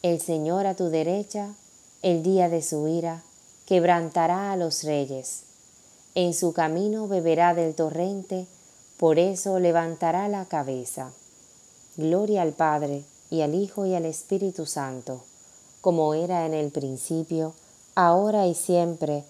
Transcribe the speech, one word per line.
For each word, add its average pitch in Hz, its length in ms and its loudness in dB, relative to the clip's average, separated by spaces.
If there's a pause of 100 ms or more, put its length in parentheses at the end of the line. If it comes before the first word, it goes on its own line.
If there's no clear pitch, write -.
El 170 180 2
Señor 170 460 0
a 190 100 -2
tu 185 80 0
derecha, 202 720 -2 (460)
el 170 200 2
día 180 260 4
de 165 140 0
su 151 240 -2
ira, 165 380 -4 (400)
quebrantará 175 880 2
a 190 40 -2
los 165 280 -2
reyes. 139 580 -4 (720)
En 175 180 2
su 165 200 0
camino 196 560 -2
beberá 170 460 4
del 165 200 0
torrente, 180 720 -4 (520)
por 160 200 6
eso 190 400 0
levantará 170 680 0
la 196 160 -4
cabeza. 131 680 -6 (840)
Gloria 185 460 2
al 156 100 0
Padre, 147 520 0 (260)
y 160 100 0
al 151 160 0
Hijo, 196 280 -2
y 185 120 0
al 165 80 -2
Espíritu 185 600 -4
Santo, 131 600 -8 (560)
como 160 340 2
era 170 320 -2
en 156 80 -2
el 151 160 -2
principio, 160 840 -4 (420)
ahora 196 500 4
y 170 80 2
siempre 160 760 0